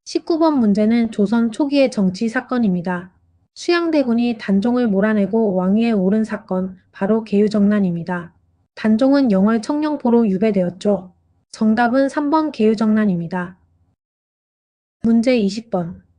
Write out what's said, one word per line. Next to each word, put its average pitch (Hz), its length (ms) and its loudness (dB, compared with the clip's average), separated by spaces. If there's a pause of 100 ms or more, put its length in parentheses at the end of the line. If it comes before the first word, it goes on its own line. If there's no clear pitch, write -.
십구 330 340 -4
번 311 200 2
문제는 220 520 2
조선 220 400 0
초기의 277 400 0
정치 190 380 -2
사건입니다. 185 840 -4 (460)
수양대군이 269 840 0
단종을 240 500 0
몰아내고 202 640 0
왕위에 202 380 0
오른 202 320 0
사건, 185 520 -6 (140)
바로 220 320 -2
개유정난입니다. 202 1120 0 (400)
단종은 262 560 2
영월 208 320 2
청룡포로 285 680 0
유배되었죠. 190 840 -2 (400)
정답은 240 560 2
삼 294 220 -4
번 311 200 0
개유정난입니다. 208 1080 0 (1500)
문제 233 360 2
이십 202 320 -4
번. 180 320 -6 (160)